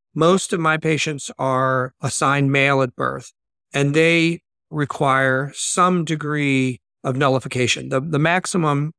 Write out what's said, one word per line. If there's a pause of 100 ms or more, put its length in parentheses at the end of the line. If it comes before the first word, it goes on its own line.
(120)
Most
of
my
patients
are
assigned
male
at
birth, (400)
and
they (280)
require
some
degree (220)
of
nullification.
The,
the
maximum